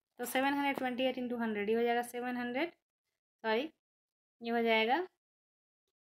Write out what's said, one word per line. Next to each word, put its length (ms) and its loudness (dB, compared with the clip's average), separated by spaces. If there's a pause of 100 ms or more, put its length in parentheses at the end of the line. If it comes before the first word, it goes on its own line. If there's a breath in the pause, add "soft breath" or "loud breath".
(180)
तो 60 -6
सेवन 280 0
हंड्रेड 240 0
ट्वेंटी 260 -2
एट 140 0
इंटू 200 -4
हंड्रेड, 320 -2
ये 60 4
हो 80 2
जाएगा 200 2
सेवन 340 -6
हंड्रेड, 320 -2 (760)
सॉरी, 260 0 (720)
ये 100 -4
हो 120 2
जाएगा 360 4 (1080)